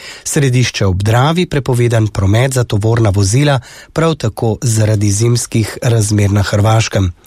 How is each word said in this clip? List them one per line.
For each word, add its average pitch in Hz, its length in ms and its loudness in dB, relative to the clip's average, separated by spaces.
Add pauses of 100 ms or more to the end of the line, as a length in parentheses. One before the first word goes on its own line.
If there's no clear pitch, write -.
(240)
Središče 127 640 0
ob 95 180 0
Dravi 143 420 2
prepovedan 120 640 0
promet 110 460 0
za 127 100 0
tovorna 110 500 0
vozila 120 460 2 (340)
prav 160 220 0
tako 113 460 -4
zaradi 107 500 0
zimskih 117 720 -2
razmer 104 480 2
na 101 100 2
Hrvaškem. 104 720 0 (140)